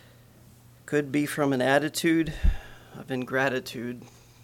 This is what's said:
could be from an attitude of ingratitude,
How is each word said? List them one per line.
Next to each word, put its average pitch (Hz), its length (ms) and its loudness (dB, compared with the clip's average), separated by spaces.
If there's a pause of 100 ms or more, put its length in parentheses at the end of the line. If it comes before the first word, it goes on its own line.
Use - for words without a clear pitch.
(840)
could 147 260 0
be 147 140 2
from 143 260 0
an 127 120 2
attitude 151 680 2 (640)
of 123 140 -14
ingratitude, 127 960 -2 (400)